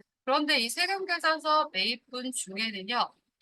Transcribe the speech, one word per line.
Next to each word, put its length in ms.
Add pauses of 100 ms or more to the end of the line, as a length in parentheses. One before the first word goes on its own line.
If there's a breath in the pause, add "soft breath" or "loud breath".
(240)
그런데 340
이 120
세금 340
계산서 680
매입분 600
중에는요, 800 (280)